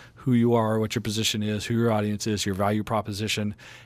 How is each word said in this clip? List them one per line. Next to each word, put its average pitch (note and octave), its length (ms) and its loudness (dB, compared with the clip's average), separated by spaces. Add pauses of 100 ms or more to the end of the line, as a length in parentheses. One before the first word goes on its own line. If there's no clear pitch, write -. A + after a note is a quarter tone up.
(140)
who B2+ 200 0
you A#2 200 4
are, A2 240 2
what A2 160 -2
your G#2+ 80 -2
position G#2+ 400 -2
is, G#2+ 220 -2
who A#2+ 100 -2
your A#2 160 2
audience G#2 380 0
is, G#2 180 -2
your G2 80 -2
value G#2 300 0
proposition, G#2 720 -2 (300)